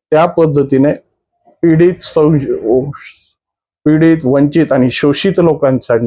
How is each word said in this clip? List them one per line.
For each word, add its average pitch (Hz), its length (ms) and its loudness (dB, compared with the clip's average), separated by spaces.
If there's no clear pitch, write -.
त्या 156 140 2
पद्धतीने 143 680 0
पीडित 170 540 0
सौ-, 156 380 0
पीडित, 160 380 2
वंचित 143 480 0
आणि 127 200 0
शोषित 147 460 -2
लोकांच्या 139 680 0